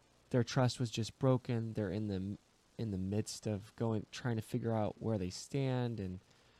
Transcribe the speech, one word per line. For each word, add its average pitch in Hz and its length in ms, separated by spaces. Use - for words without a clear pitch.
their 123 140
trust 123 360
was 120 100
just - 300
broken, 120 540
they're 104 180
in 107 160
the, 101 300
in 110 140
the 95 60
midst 98 480
of 104 300
going, 113 340
trying 117 280
to 110 40
figure 117 300
out 107 300
where 110 160
they 90 120
stand, 123 720
and 92 240